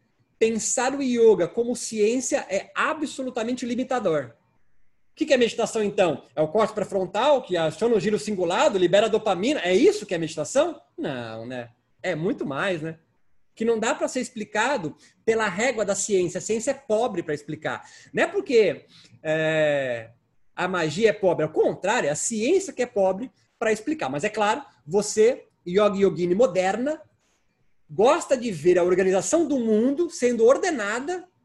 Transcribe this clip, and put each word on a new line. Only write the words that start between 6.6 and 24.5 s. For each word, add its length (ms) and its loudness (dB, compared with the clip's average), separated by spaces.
pré-frontal, 680 0
que 160 -4
aciona 380 0
o 40 2
giro 200 0
cingulado, 580 0
libera 320 4
dopamina? 520 0
É 140 2
isso 300 4
que 80 -6
é 60 0
meditação? 600 -2
Não, 520 -8
né? 240 -10
É 140 -4
muito 300 -4
mais, 360 -4
né? 180 -10
Que 80 -6
não 160 0
dá 140 0
pra 140 -2
ser 120 -6
explicado 800 -4
pela 240 0
régua 380 -2
da 80 -2
ciência. 460 -2
A 20 -6
ciência 300 -2
é 20 -6
pobre 480 -2
pra 140 -6
explicar. 520 -10
Não 120 0
é 40 2
porque, 600 2
é, 920 0
a 120 -2
magia 420 0
é 40 2
pobre. 320 0
Ao 60 -6
contrário, 600 0
a 40 -4
ciência 580 -2
que 80 -4
é 60 -2
pobre 440 -2
pra 120 0
explicar. 380 -4
Mas 140 -4
é 60 -2
claro, 360 0